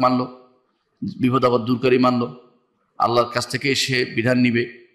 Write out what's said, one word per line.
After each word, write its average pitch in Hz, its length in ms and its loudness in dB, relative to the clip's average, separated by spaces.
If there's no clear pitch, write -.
মানল, 127 240 2
বিপদ 127 260 2
আপদ 120 200 2
দূরকারী 127 320 2
মানল, 123 300 2
আল্লাহর 117 320 2
কাছ - 180 -6
থেকে 135 280 -2
সে 127 300 -2
বিধান 123 320 0
নিবে, 120 580 0